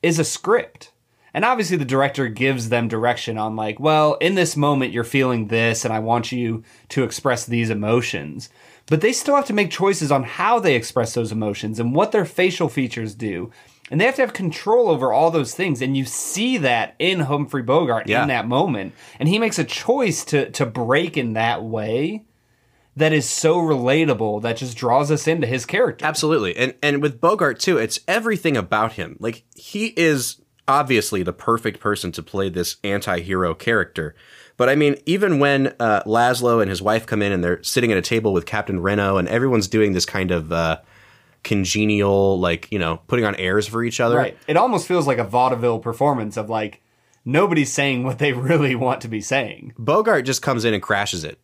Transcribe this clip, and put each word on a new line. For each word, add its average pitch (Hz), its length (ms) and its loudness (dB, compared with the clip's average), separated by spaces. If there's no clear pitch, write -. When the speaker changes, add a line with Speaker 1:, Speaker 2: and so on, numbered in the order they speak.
Speaker 1:
is 165 160 2
a 160 60 2
script. - 680 -2
And 185 100 0
obviously 220 320 0
the 147 80 0
director 135 440 0
gives 120 400 0
them 117 200 2
direction 117 500 -2
on, 110 180 -4
like, 110 240 -6
"Well, 151 400 4
in 180 140 2
this 170 220 0
moment, 143 360 2
you're 113 120 -2
feeling 123 440 0
this, 113 360 0
and 113 80 -2
I 110 60 -2
want 117 340 0
you 113 300 -4
to 135 140 0
express 120 400 -2
these 117 260 0
emotions." 107 800 -2
But 151 160 2
they 233 100 2
still 285 240 0
have 277 100 2
to 214 60 -4
make 202 180 0
choices 170 420 0
on 135 120 4
how 208 340 0
they 180 160 2
express 117 400 -2
those 113 180 -2
emotions 110 480 -4
and 120 140 -2
what 190 180 2
their 202 120 2
facial 175 440 0
features 113 460 -6
do. 104 360 -6
And 143 100 0
they 208 40 4
have 262 120 2
to 277 60 2
have 226 120 0
control 202 560 2
over 131 240 2
all 156 160 4
those 147 240 0
things. 160 260 -2
And 135 160 -2
you 135 80 0
see 226 540 -2
that 120 400 0
in 180 220 0
Humphrey 143 420 -2
Bogart 123 440 2
Speaker 2:
Yeah. 110 160 2
Speaker 1:
in 143 60 0
that 117 180 0
moment. 123 460 0
And 151 120 0
he 208 80 2
makes 226 200 0
a 151 60 0
choice 240 640 -2
to, 143 240 0
to 139 160 -2
break 127 500 0
in 120 180 -2
that 110 300 0
way 117 600 -4
that 156 180 4
is 139 140 2
so 165 280 2
relatable, 131 840 2
that 117 160 -4
just 120 180 -8
draws 143 340 2
us 151 160 0
into 160 200 0
his 120 180 -2
character. 202 400 0
Speaker 2:
Absolutely. 151 520 0
And, 127 260 -2
and 143 180 0
with 139 200 -2
Bogart, 165 400 2
too, 175 180 2
it's 113 280 -2
everything 190 520 0
about 107 360 0
him. 82 260 -10
Like, 113 240 -6
he - 420 -8
is 151 400 2
obviously 131 560 2
the 90 100 -2
perfect 113 480 -4
person 98 320 -2
to - 100 -10
play 98 280 -4
this 87 340 -4
anti-hero 92 720 -2
character. 87 600 -2
But, 123 100 2
I 139 60 4
mean, 147 220 2
even 180 320 2
when, 139 420 2
uh, 107 220 2
Laszlo 117 580 2
and 98 80 2
his 92 140 -4
wife 110 240 0
come 104 160 -2
in 101 100 2
and 90 100 0
they're 87 200 0
sitting 135 280 0
at 101 60 4
a 90 60 2
table 110 320 0
with 85 100 0
Captain 98 360 -4
Reno 98 360 2
and 90 120 0
everyone's 120 400 2
doing 104 260 2
this 90 100 0
kind 92 260 -2
of, 82 220 -2
uh, 82 240 0
congenial, 98 920 2
like, 85 320 -2
you 104 80 -2
know, 82 280 -2
putting 120 180 0
on 101 120 0
airs 98 300 0
for 113 160 -4
each 120 180 -4
other. 120 160 2
Speaker 1:
Right. 123 200 -2
It 151 100 0
almost 214 300 2
feels 175 200 0
like 127 120 2
a 113 60 -2
vaudeville 120 540 0
performance 117 580 -2
of, 107 140 -6
like, 107 320 -6
nobody's 156 480 2
saying 135 320 0
what 123 140 -4
they 147 140 2
<laughs> - 20 -4
really 139 400 2
want 127 280 0
to 117 60 -10
be 110 120 -4
saying. 117 580 -4
Speaker 2:
Bogart 160 480 2
just 131 160 -2
comes 123 220 0
in 113 100 2
and 95 80 -2
crashes 98 420 -2
it. 78 200 -12